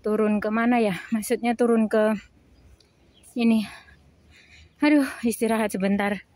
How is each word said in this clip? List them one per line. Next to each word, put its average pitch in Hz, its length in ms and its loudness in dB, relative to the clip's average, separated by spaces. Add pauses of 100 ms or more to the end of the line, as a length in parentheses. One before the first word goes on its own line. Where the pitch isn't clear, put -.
Turun 214 400 0
ke 214 80 -4
mana 233 320 2
ya? 202 160 0 (160)
Maksudnya 226 400 -2
turun 226 380 2
ke 214 260 2 (1200)
ini. 226 320 2 (1120)
Aduh, 294 240 4 (240)
istirahat 220 480 -2
sebentar. 202 480 -2 (100)